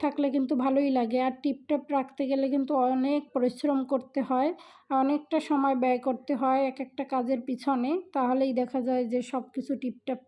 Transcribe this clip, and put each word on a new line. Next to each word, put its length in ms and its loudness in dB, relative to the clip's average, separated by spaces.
থাকলে 300 0
কিন্তু 260 0
ভালোই 340 2
লাগে, 320 2
আর 180 0
টিপটপ 500 -2
রাখতে 360 -2
গেলে 240 0
কিন্তু 220 0
অনেক 380 2
পরিশ্রম 520 0
করতে 380 -2
হয়, 280 0
অনেকটা 500 0
সময় 360 2
ব্যয় 240 2
করতে 340 -4
হয় 320 2
এক 140 -4
একটা 240 -8
কাজের 360 -2
পিছনে, 500 -2
তাহলেই 400 2
দেখা 280 -2
যায় 240 0
যে 180 -2
সব 300 -4
কিছু 220 -4
টিপটপ 540 -6